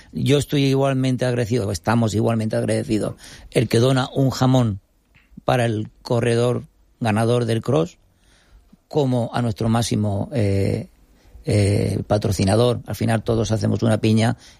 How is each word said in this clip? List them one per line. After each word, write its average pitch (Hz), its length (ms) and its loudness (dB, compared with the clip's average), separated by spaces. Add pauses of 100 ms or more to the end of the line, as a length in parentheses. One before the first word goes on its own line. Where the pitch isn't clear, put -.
(100)
yo 131 280 0
estoy 139 260 0
igualmente 135 600 0
agradecido, 120 440 -2
estamos 110 440 0
igualmente 113 420 0
agradecidos, 110 580 -2 (380)
el - 160 0
que 117 100 2
dona 131 340 2
un 135 180 0
jamón 123 500 2 (640)
para 127 200 0
el 110 260 -4 (120)
corredor 120 640 0 (340)
ganador 117 460 0
del 113 180 -2
cross, 156 360 -2 (880)
como 127 440 0
a 127 100 -4
nuestro 113 260 -2
máximo, 107 640 -2
eh, 101 560 0 (560)
eh, 104 600 2
patrocinador. 104 840 2
Al 107 100 -8
final 113 260 0
todos 113 300 -2
hacemos 110 320 0
una 110 160 2
piña 113 360 2 (240)